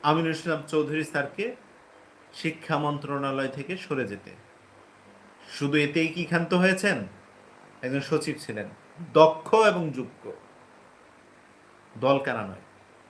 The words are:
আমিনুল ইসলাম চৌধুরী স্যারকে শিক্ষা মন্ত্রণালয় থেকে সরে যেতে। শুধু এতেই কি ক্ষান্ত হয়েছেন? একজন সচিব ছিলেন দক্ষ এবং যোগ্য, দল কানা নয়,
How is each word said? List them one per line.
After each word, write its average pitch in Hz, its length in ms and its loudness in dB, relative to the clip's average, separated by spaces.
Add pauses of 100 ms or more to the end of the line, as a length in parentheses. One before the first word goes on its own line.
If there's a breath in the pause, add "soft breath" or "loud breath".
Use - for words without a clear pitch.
আমিনুল 160 280 4
ইসলাম 156 360 -4
চৌধুরী 151 360 0
স্যারকে 190 520 -4 (760)
শিক্ষা 160 440 -4
মন্ত্রণালয় 139 680 -4
থেকে 143 300 -8
সরে 131 300 -6
যেতে। 98 240 -12 (1160)
শুধু 143 280 0
এতেই 151 300 2
কি 165 180 -6
ক্ষান্ত 170 280 0
হয়েছেন? 185 540 2 (760)
একজন 131 200 -2
সচিব 151 380 -2
ছিলেন 104 300 -10 (440)
দক্ষ 160 420 6
এবং 180 360 4
যোগ্য, 123 400 -12 (1700)
দল 135 220 4
কানা 120 220 -4
নয়, 95 200 -10 (480)